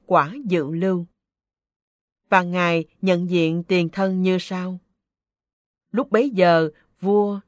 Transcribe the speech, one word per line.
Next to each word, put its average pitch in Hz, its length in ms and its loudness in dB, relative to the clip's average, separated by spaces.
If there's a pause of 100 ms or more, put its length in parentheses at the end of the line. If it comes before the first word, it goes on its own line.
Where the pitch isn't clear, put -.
quả 165 280 0 (100)
dự 170 260 -2
lưu. 175 360 -4 (1200)
Và 185 140 4
ngài 175 420 0 (180)
nhận 180 280 0
diện 170 340 0
tiền 175 240 0
thân 190 340 -2
như 185 180 2
sau. 185 380 -8 (1120)
Lúc 262 180 -2
bấy 208 200 2
giờ, 170 400 4 (300)
vua 202 480 0